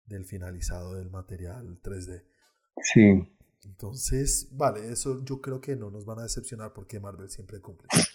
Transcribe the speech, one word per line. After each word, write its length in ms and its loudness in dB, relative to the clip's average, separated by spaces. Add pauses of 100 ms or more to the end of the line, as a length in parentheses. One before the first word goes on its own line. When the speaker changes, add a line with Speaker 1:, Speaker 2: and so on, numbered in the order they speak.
Speaker 1:
del 180 -8
finalizado 680 -6
del 160 -8
material 720 -10
tres 240 -6
D. 180 -12 (560)
Speaker 2:
Sí. 480 10 (360)
Speaker 1:
Entonces, 840 -2
vale, 400 0
eso 340 -4
yo 160 -6
creo 200 -6
que 160 -4
no 120 -8
nos 160 -10
van 140 -8
a 40 -8
decepcionar 500 -8
porque 260 -12
Marvel 320 -12
siempre 300 -14
cumple. 260 -18 (280)